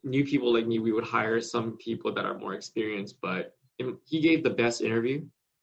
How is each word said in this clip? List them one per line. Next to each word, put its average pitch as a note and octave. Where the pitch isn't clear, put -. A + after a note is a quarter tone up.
new C3+
people B2
like A2+
me, A2+
we A2+
would A#2
hire A2+
some A2+
people A2+
that G2+
are G2+
more G2+
experienced, G#2
but F#2
in-, B2+
he D#3
gave D#3+
the B2
best A#2
interview. A#2